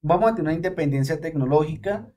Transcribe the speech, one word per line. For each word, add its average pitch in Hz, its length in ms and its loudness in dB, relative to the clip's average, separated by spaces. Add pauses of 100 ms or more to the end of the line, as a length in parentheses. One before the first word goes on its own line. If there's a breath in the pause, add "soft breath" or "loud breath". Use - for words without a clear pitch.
vamos 180 300 4
a 226 40 -2
tener 165 140 -2
una 160 60 0
independencia 156 640 -2
tecnológica 156 960 -2